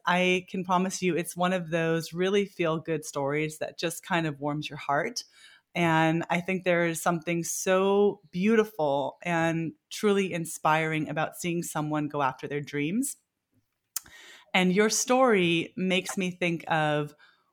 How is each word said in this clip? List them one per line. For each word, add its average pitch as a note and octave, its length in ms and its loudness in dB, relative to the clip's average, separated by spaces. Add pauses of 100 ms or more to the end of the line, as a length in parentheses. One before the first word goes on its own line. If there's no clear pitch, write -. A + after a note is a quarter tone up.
I F3+ 440 2
can F#3+ 140 -6
promise F#3 380 0
you F3+ 140 2
it's E3+ 200 -6
one F3+ 180 0
of E3+ 160 -4
those E3 420 -2
really F#3+ 320 0
feel-good E3 600 -2
stories D3+ 520 -2
that - 200 -8
just - 260 -6
kind E3 220 0
of D3 120 -4
warms D3 300 -4
your D3 100 -12
heart. - 460 -2 (500)
And D#3+ 540 4
I F3 120 0
think F#3 240 -4
there E3+ 200 2
is E3 160 -2
something E3+ 420 -2
so G3 800 2 (120)
beautiful F3 920 0
and E3 500 0 (160)
truly G3 440 0
inspiring D#3+ 760 0
about D#3 300 -4
seeing E3+ 240 -2
someone D3+ 460 -2
go D3 120 -4
after C3+ 260 -2
their C#3 140 -6
dreams. D3 560 -4 (1400)
And F#3 220 4
your G#3+ 160 4
story G#3+ 840 2
makes F#3 440 -2
me F3+ 140 -2
think E3+ 360 -2
of D3+ 460 0 (380)